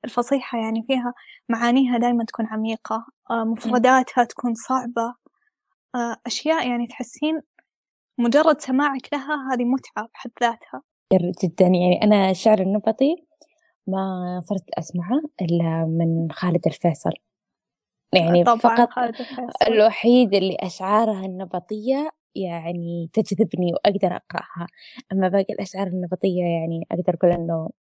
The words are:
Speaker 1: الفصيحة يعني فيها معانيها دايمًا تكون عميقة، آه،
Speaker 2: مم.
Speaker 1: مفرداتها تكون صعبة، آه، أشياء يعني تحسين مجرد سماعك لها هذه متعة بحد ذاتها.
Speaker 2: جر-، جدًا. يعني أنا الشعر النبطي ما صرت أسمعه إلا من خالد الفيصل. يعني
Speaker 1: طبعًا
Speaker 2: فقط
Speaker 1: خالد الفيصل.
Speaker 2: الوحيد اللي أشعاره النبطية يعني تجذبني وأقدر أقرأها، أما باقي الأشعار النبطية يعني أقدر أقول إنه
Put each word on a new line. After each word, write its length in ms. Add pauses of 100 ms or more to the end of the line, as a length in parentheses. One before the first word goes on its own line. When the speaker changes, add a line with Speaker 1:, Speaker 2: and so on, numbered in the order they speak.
Speaker 1:
الفصيحة 540
يعني 280
فيها 280 (340)
معانيها 500
دايمًا 260
تكون 220
عميقة، 600 (240)
آه، 140
Speaker 2:
مم. 80
Speaker 1:
مفرداتها 720
تكون 300
صعبة، 600 (800)
آه، 220 (100)
أشياء 420
يعني 180
تحسين 540 (800)
مجرد 420
سماعك 520
لها 400
هذه 120
متعة 500
بحد 160 (100)
ذاتها. 420 (300)
Speaker 2:
جر-، 200 (120)
جدًا. 200
يعني 380
أنا 280
الشعر 300
النبطي 560 (680)
ما 580
صرت 200 (140)
أسمعه 420 (220)
إلا 420
من 480
خالد 340
الفيصل. 460 (1000)
يعني 300
Speaker 1:
طبعًا 140
Speaker 2:
فقط 320
Speaker 1:
خالد 300
الفيصل. 520
Speaker 2:
الوحيد 640
اللي 260
أشعاره 640
النبطية 840 (240)
يعني 800
تجذبني 600
وأقدر 440
أقرأها، 500 (460)
أما 160
باقي 260
الأشعار 320
النبطية 560
يعني 500
أقدر 220
أقول 180
إنه 380 (140)